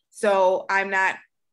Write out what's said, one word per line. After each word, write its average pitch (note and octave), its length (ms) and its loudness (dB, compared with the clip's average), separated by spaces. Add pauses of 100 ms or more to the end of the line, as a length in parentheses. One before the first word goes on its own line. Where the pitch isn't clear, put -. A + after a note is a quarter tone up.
(120)
So F#3+ 580 0
I'm G3 200 -2
not F#3+ 280 -2 (360)